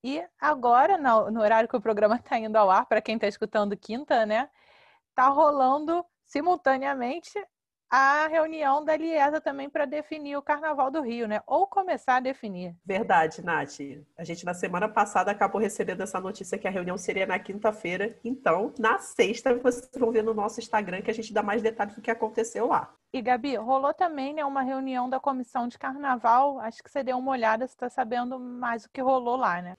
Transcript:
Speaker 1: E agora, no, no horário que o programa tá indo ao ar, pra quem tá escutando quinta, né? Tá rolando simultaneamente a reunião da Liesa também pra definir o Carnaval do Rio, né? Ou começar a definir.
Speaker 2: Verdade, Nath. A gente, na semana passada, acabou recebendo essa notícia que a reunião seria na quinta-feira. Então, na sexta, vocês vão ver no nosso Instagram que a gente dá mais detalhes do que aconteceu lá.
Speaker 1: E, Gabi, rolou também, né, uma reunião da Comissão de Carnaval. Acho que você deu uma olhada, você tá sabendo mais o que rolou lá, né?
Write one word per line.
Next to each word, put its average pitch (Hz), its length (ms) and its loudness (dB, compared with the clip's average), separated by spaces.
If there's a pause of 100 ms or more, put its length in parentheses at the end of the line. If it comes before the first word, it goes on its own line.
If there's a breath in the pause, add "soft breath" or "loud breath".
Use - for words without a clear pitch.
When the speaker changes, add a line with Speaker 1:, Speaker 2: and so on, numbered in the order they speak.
Speaker 1:
E 285 200 -4 (160)
agora, 285 600 4
no, 226 320 4
no 226 100 -2
horário 226 260 6
que 247 120 -4
o - 20 0
programa 214 380 2
tá - 200 -4
indo 220 180 -2
ao 202 140 8
ar, 190 140 6
pra 214 160 2
quem 226 180 -4
tá 214 80 0
escutando 208 480 -2
quinta, 220 520 0
né? 220 240 -2 (640 soft breath)
Tá 254 140 6
rolando 294 760 4 (220)
simultaneamente 277 1160 0 (540)
a 277 300 4
reunião 311 580 0
da 311 120 0
Liesa 311 440 0
também 277 300 -8
pra 302 140 -2
definir 294 520 -8
o 285 60 -6
Carnaval 294 480 -2
do 311 100 -2
Rio, 233 280 -4
né? 208 180 -2
Ou 320 180 2
começar 359 520 0
a 254 40 2
definir. 196 540 -8 (100)
Speaker 2:
Verdade, 175 560 2
Nath. 160 380 -4 (400)
A 175 60 -12
gente, 170 200 -10
na 175 80 -4
semana 180 360 -4
passada, 202 420 0
acabou 202 300 0
recebendo 196 420 -4
essa - 160 -6
notícia 190 400 -8
que - 80 -8
a 185 60 0
reunião 180 260 -4
seria 190 260 -2
na 185 140 -2
quinta-feira. 202 840 -4
Então, 226 560 0
na 226 180 4
sexta, 233 560 0
vocês 247 420 0
vão 240 140 2
ver 220 140 2
no 220 100 -2
nosso 214 240 -4
Instagram 196 440 -4
que 226 80 -4
a 220 40 -4
gente 220 180 -10
dá 202 80 2
mais 208 220 -2
detalhes 214 320 -2
do - 80 -18
que - 80 -4
aconteceu 226 560 -2
lá. 277 260 0 (200)
Speaker 1:
E, 254 100 -6
Gabi, 247 320 0
rolou 269 400 0
também, 302 400 -4
né, 302 100 -4
uma 277 180 -2
reunião 262 460 -4
da 254 120 -4
Comissão 254 480 -4
de - 100 -14
Carnaval. 262 800 2
Acho 226 240 -10
que - 80 -20
você 277 140 -4
deu 254 120 -2
uma 262 140 -4
olhada, 226 340 0
você - 120 -12
tá 247 120 -6
sabendo 247 520 -4
mais 247 460 -6
o - 40 -20
que - 100 -10
rolou 254 360 0
lá, 185 260 -2
né? 180 160 -14